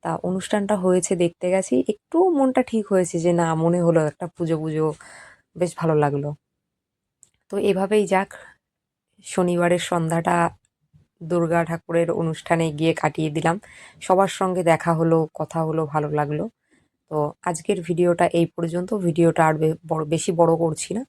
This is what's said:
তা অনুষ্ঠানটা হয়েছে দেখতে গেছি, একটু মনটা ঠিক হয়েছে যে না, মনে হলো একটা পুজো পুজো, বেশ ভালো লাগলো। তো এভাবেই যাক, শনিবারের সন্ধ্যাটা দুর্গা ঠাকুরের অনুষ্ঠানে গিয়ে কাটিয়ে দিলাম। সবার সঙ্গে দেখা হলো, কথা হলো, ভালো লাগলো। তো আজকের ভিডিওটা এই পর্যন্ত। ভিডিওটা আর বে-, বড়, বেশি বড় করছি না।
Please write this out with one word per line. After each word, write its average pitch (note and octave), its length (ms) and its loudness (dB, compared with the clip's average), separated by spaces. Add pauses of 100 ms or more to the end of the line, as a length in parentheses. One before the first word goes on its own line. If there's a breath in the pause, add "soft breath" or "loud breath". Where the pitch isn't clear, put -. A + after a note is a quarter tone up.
তা E3 140 -4
অনুষ্ঠানটা G3 600 -2
হয়েছে F#3 400 2
দেখতে F3 340 -2
গেছি, F#3+ 380 0
একটু F#4+ 420 0
মনটা C4+ 340 2
ঠিক A3 240 -4
হয়েছে F3+ 320 0
যে E3+ 140 2
না, E3 220 2
মনে E3+ 260 2
হলো E3 240 4
একটা D#3+ 220 -6
পুজো E3 300 -4
পুজো, D#3 360 -2 (640 loud breath)
বেশ E3+ 200 -2
ভালো D#3+ 180 2
লাগলো। D3 380 0 (1160)
তো G3 80 -6
এভাবেই G3 500 2
যাক, F#3+ 260 0 (920)
শনিবারের F3 560 2
সন্ধ্যাটা E3+ 680 0 (760)
দুর্গা E3+ 400 0
ঠাকুরের E3 480 -2
অনুষ্ঠানে E3 600 -2
গিয়ে D#3+ 220 0
কাটিয়ে D#3 360 -2
দিলাম। E3 320 -2 (400 loud breath)
সবার F#3+ 260 4
সঙ্গে F#3 360 -2
দেখা E3 300 2
হলো, D#3+ 400 2
কথা D#3+ 300 -6
হলো, D#3+ 220 -2
ভালো D3 260 -4
লাগলো। D3+ 380 -2 (600)
তো D3+ 240 -2 (100)
আজকের F3+ 380 -2
ভিডিওটা F3 440 2
এই E3+ 200 2
পর্যন্ত। E3+ 480 -6
ভিডিওটা E3+ 520 2
আর D#3 80 4
বে-, D#3 220 0 (120)
বড়, D#3 180 -2
বেশি D#3+ 260 -2
বড় E3 260 4
করছি E3 360 -4
না। A#3+ 160 -6